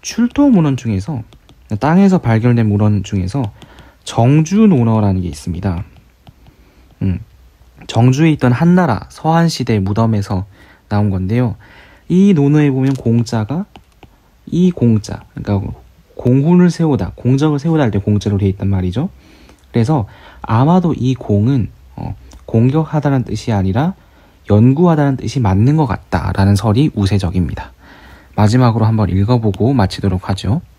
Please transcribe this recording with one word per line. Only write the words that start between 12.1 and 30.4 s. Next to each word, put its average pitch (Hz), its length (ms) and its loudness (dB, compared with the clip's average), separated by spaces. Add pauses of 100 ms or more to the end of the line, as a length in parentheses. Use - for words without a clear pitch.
논어에 147 360 4
보면 135 240 0
공자가 117 720 -2 (800)
이 180 260 2
공자, 113 540 -2 (100)
그러니까 101 380 -4 (420)
공훈을 165 560 2
세우다, 156 440 -2
공적을 139 440 0
세우다 156 240 0
할 117 80 0
때 101 80 -2
공자로 104 380 -2
돼 98 120 0
있단 95 200 -4
말이죠. 95 400 -2 (640)
그래서 117 340 0 (360)
아마도 156 500 0
이 127 220 -2
공은, 107 560 -2 (260)
어, - 180 -12 (300)
공격하다는 139 800 0
뜻이 113 260 -8
아니라 104 440 -2 (560)
연구하다는 139 680 4
뜻이 127 240 -6
맞는 110 360 2
것 156 100 0
같다라는 95 680 -2
설이 110 400 0
우세적입니다. 92 800 -2 (640)
마지막으로 110 480 2
한번 107 240 0
읽어보고 104 640 0
마치도록 98 560 -2
하죠. 98 320 -4 (180)